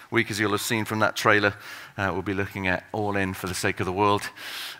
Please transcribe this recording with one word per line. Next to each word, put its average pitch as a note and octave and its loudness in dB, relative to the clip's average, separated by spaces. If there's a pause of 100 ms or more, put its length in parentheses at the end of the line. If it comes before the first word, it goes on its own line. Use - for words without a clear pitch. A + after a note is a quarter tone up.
week, A2+ 2
as G2+ -2
you'll G#2+ 2
have G2+ 0
seen A2 0
from G#2+ -4
that G#2+ 2
trailer, G#2 6 (420)
uh, G2 0
we'll F2+ -4
be G2+ -4
looking G2 -4
at F2+ 0
All G#2 -2
In F#2+ 0
for - -8
the F2+ -4
Sake - -2
of G2 -2
the F2+ -2
World. G2+ 2 (480)